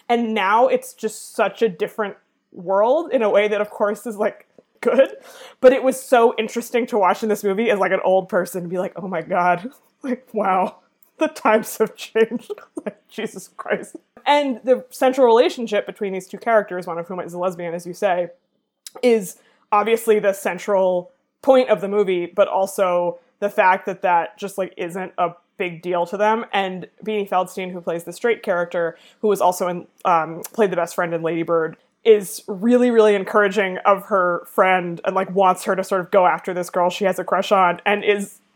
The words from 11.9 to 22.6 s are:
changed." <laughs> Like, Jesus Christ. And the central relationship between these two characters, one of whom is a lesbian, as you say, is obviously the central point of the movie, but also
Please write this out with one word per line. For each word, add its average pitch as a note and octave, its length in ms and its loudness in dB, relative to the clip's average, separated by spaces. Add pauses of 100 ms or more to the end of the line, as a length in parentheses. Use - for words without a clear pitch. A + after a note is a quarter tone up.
changed." A3+ 640 -4
<laughs> - 40 -20 (220)
Like, - 240 -14
Jesus A3 400 -12
Christ. - 480 -8 (320)
And C#4 380 2
the B3 240 2
central C4 360 2
relationship A3+ 600 2
between G3 240 -8
these F#3 160 -8
two G3+ 100 -16
characters, G3+ 480 -2
one E3+ 140 -8
of E3+ 80 -10
whom F#3 140 -10
is E3+ 120 -12
a F3 60 -10
lesbian, F3 340 -6
as F3 140 -10
you F3+ 60 -10
say, F3 360 -2 (720)
is A3+ 360 2 (340)
obviously G#3+ 480 2
the G3+ 140 2
central F#3 800 -2 (300)
point C4 280 4
of G3 120 0
the G3 60 -6
movie, F#3+ 400 0
but G3 200 2
also F3+ 720 -2 (200)